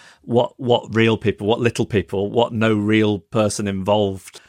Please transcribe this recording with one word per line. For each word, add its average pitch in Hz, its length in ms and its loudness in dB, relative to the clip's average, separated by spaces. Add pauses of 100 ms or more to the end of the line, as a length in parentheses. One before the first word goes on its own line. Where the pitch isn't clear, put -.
(220)
what, 117 380 -2
what 120 360 -2
real 113 220 4
people, 101 300 -4
what 110 120 0
little 120 260 -2
people, 101 460 -2
what 117 220 0
no 110 200 2
real 107 460 2
person 107 480 -2
involved 98 800 -2